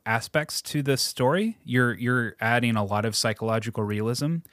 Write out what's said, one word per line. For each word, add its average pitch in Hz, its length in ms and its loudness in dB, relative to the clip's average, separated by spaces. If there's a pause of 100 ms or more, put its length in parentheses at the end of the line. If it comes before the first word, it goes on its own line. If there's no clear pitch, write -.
aspects 113 560 -2
to 147 220 -4
the 135 140 2
story. 180 680 0
You're, 123 300 2
you're 120 440 0
adding 117 360 2
a 107 100 2
lot 104 200 0
of 110 100 -2
psychological 113 680 -2
realism, 120 520 -2 (180)